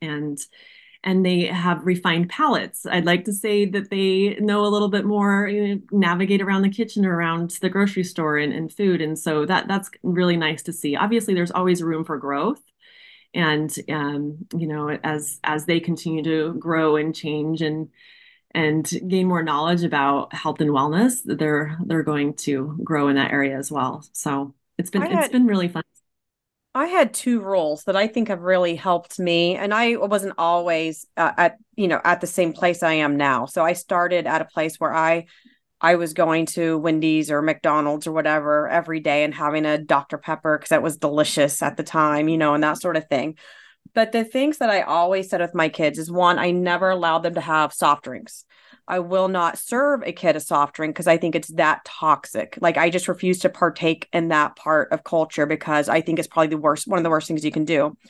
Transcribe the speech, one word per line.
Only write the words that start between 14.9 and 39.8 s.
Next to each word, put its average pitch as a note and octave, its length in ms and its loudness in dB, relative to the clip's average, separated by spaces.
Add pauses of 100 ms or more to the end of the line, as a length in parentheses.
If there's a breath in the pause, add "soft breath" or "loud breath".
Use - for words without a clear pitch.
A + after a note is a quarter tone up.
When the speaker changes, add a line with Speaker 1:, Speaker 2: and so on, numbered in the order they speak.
Speaker 1:
as, D3+ 400 -6
as D3+ 220 -2
they E3+ 160 2
continue D#3+ 420 -4
to D#3+ 320 -2
grow D#3+ 420 2
and D#3 180 -2
change D3+ 480 -4
and, D#3 260 -4 (640 soft breath)
and D#3 300 0 (240)
gain F#3 180 2
more F3 160 2
knowledge D#3+ 400 0
about C#3+ 520 0
health D3+ 260 -4
and D3+ 100 2
wellness, D#3 540 2
they're, D3+ 600 -2
they're D#3+ 180 0
going D3 320 -2
to D3 500 -4
grow C#3+ 240 0
in C#3 80 2
that C3+ 160 2
area C#3 240 0
as C#3 160 -8
well. C3+ 400 -4
So C#3 420 -6 (220)
it's - 140 -8
been, G3 120 0
Speaker 2:
I D4+ 40 -2
Speaker 1:
it's F#4+ 80 -2
Speaker 2:
had D#4 180 0
Speaker 1:
been B3 140 6
really F#3+ 220 2
fun. E3+ 140 -6 (920)
Speaker 2:
I C#4+ 120 0
had F4 260 2
two A#3+ 280 -2
roles F3 440 -2
that G3 120 0
I G3+ 100 2
think A3 220 -2
have F3+ 140 -4
really F3+ 320 2
helped F3 440 -2
me. F3 380 2
And G3+ 160 -4
I A#3 240 2
wasn't G3 420 -2
always, E3+ 680 0 (100)
uh, D#3+ 200 2
at, E3+ 200 4 (200)
you G3 120 2
know, D#3+ 160 2
at F3 160 2
the F3 60 -4
same E3+ 260 0
place F3 300 0
I D#3+ 120 2
am D3 220 2
now. C3+ 300 2
So E3+ 160 -2
I E3+ 120 2
started F3 520 0
at D#3 140 0
a D#3+ 60 -4
place D#3+ 320 -4
where D3+ 160 -2
I, E3 320 2 (560 soft breath)
I E3+ 140 6
was E3+ 180 -4
going E3 320 2
to D#3+ 320 -2
Wendy's D#3 520 0
or D3 120 0
McDonald's D3+ 640 0
or D#3+ 60 -4
whatever D3+ 560 0
every D#3+ 320 -2
day D3+ 240 2
and D3+ 100 -4
having D#3 320 -2
a D3+ 100 2
Doctor D3 400 -2